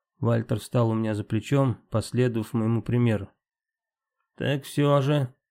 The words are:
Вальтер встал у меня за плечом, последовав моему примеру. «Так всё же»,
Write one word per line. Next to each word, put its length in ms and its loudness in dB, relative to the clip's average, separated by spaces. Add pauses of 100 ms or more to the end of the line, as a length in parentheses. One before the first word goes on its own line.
(200)
Вальтер 400 0
встал 300 0
у 40 0
меня 200 0
за 100 -4
плечом, 540 0 (120)
последовав 640 -2
моему 280 0
примеру. 480 0 (1040)
«Так 280 -4
всё 380 2
же», 320 0 (180)